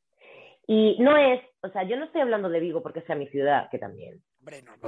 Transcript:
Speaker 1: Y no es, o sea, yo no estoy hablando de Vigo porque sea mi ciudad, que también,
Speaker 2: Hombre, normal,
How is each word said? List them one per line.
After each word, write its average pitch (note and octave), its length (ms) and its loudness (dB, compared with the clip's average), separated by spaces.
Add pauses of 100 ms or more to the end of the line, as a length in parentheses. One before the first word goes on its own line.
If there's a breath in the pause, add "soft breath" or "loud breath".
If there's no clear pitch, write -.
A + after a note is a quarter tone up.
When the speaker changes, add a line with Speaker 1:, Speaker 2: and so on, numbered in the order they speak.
(680 loud breath)
Speaker 1:
Y A3 340 4
no C#4+ 160 6
es, C4 240 4 (220)
o G3 80 -12
sea, F#3+ 140 -6
yo G3+ 120 -4
no D4 80 -8
estoy D#4+ 160 -6
hablando A3 280 0
de E3 120 -2
Vigo E3+ 220 -4
porque E3 200 -12
sea D#3+ 140 -6
mi C#3+ 120 -6
ciudad, C#3 420 0
que B2 80 -10
también, - 440 -16 (180)
Speaker 2:
Hombre, C#3 220 -20
normal, - 260 -20